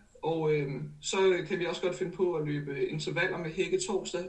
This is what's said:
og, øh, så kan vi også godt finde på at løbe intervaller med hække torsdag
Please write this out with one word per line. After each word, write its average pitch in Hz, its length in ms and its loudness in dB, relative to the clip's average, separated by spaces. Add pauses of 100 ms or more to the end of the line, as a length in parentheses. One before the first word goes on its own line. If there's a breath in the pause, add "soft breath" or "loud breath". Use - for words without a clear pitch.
(220)
og, 156 320 2
øh, 143 180 0 (280)
så 185 480 4
kan 185 100 0
vi 165 80 -2
også - 160 -2
godt 180 140 0
finde 170 160 -2
på 175 220 2
at 151 120 0
løbe 143 420 -2
intervaller 170 500 -2
med 165 120 -4
hække 180 300 0
torsdag 180 480 -2